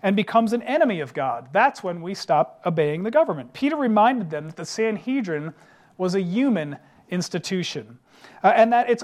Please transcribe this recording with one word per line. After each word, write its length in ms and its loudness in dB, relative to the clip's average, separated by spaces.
and 140 2
becomes 380 2
an 80 -2
enemy 400 0
of 120 -8
God, 380 -4
that's 320 2
when 180 -6
we 120 -8
stop 520 0
obeying 380 0
the 80 -4
government. 400 0
Peter 240 -2
reminded 540 2
them 180 -8
that 80 -16
the 100 -12
Sanhedrin 880 -4
was 180 -2
a 60 2
human 560 0
institution, 920 -6
uh, 140 6
and 160 6
that 180 2
its 140 0